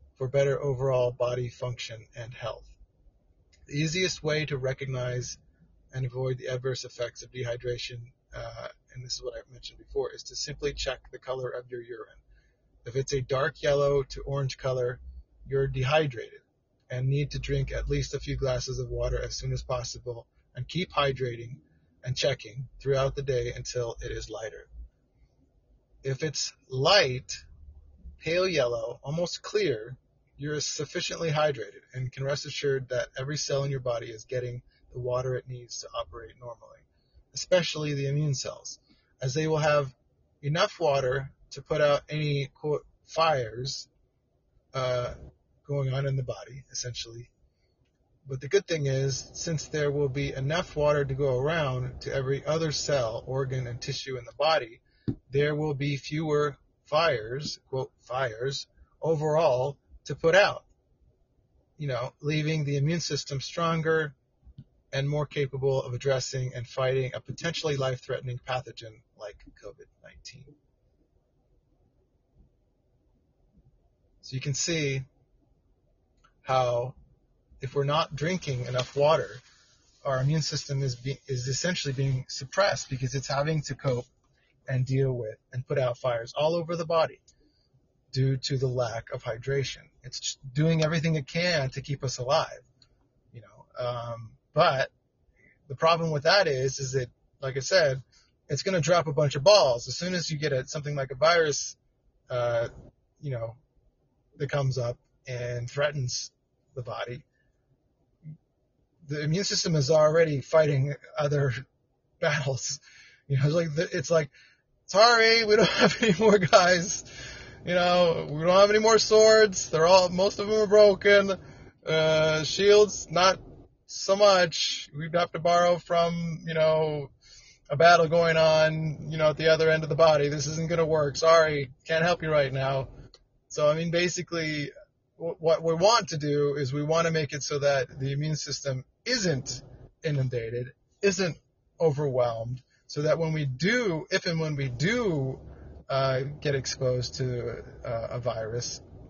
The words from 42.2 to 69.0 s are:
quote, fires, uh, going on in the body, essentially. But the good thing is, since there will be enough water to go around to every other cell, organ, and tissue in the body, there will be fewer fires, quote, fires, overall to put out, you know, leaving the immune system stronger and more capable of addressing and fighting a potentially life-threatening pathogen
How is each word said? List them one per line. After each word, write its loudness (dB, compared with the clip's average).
quote, -4
fires, -2
uh, -2
going -2
on -2
in 0
the -2
body, -10
essentially. -12
But -8
the -10
good 2
thing -2
is, -2
since -6
there 0
will 0
be -4
enough -4
water 2
to -4
go 0
around -2
to -6
every -2
other -2
cell, -2
organ, -4
and -8
tissue -8
in -10
the -18
body, 0
there 2
will -2
be -2
fewer -2
fires, 0
quote, -4
fires, -4
overall 2
to -8
put 4
out, 4
you -8
know, -4
leaving 0
the 0
immune 2
system -4
stronger 0
and -2
more -2
capable -2
of -8
addressing -2
and -10
fighting -2
a -8
potentially -6
life-threatening -6
pathogen -10